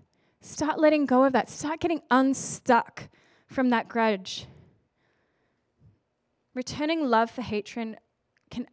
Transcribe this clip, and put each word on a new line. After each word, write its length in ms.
Start 380
letting 260
go 200
of 80
that. 140
Start 320
getting 300
unstuck 1000
from 240
that 180
grudge. 600
Returning 500
love 240
for 140
hatred 540
can 240